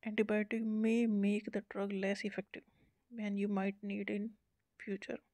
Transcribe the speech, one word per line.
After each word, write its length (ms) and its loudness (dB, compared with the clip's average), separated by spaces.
Antibiotic 560 2
may 180 4
make 340 2
the 100 -2
drug 220 -2
less 280 0
effective 400 -8
when 280 -2
you 140 2
might 320 -2
need 260 -4
in 180 -2
future। 380 -6